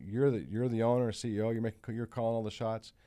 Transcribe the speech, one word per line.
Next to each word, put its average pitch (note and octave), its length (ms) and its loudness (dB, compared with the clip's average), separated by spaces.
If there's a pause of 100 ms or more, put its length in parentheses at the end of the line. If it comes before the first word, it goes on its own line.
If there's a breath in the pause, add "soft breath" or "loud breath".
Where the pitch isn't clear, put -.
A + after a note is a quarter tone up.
you're A#2+ 260 4
the, F#2+ 180 0
you're A2+ 200 0
the A2+ 140 2
owner, A#2+ 300 4
C A2 240 -4
E G#2 40 0
O, A2 100 2
you're A2+ 120 0
making, A2+ 320 -6
you're A#2 120 -4
calling A#2 280 0
all A2+ 80 0
the G#2+ 80 -4
shots. A2 420 -6 (140 soft breath)